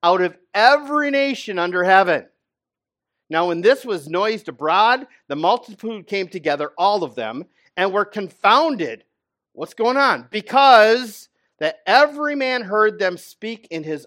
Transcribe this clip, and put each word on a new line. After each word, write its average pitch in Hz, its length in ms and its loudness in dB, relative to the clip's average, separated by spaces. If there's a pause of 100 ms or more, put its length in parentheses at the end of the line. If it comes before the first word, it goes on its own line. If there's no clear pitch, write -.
out 180 180 2
of 175 160 -4 (160)
every 285 580 2
nation 277 480 -4
under 175 260 -2
heaven. 185 440 2 (1000)
Now 165 180 0
when 170 140 -4
this 254 200 2
was 170 280 -8
noised 208 400 -4
abroad, 196 560 0 (220)
the 139 60 -8
multitude 214 720 -4
came 190 220 -6
together, 147 480 -6
all 190 280 0
of 127 100 -8
them, 120 320 -8 (320)
and 190 160 0
were 202 100 0
confounded." 202 1000 -2 (500)
What's 160 180 -12
going 240 240 -2
on? 185 340 0
"Because 226 1000 4 (300)
that 156 260 -4
every 294 480 2
man 254 260 -4
heard 214 380 -2
them 180 180 -4
speak - 540 -14
in 160 140 -10
his 156 220 -10